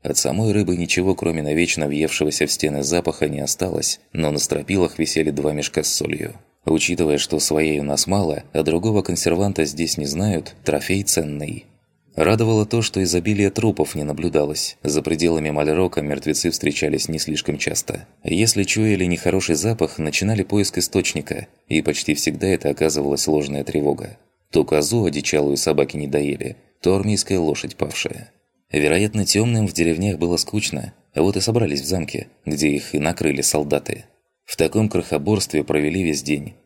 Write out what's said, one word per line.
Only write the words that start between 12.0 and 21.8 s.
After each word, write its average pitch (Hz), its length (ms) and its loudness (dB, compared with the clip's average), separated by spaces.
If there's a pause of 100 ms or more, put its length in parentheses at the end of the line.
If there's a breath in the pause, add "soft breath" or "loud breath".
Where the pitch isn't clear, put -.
Радовало 107 500 4
то, 117 160 0
что 95 220 0
изобилия 95 480 2
трупов 101 440 0
не 76 80 -2
наблюдалось. 76 760 -2
За 76 200 0
пределами 80 500 2
Мальрока 78 500 2
мертвецы 73 480 -2
встречались 73 600 -2
не 80 100 -4
слишком 76 380 -4
часто. - 500 -6 (160)
Если 101 400 2
чуяли 101 420 2
нехороший 87 500 2
запах, 90 440 0
начинали 95 440 0
поиск 101 360 0
источника, - 680 -2 (200)
и 78 140 2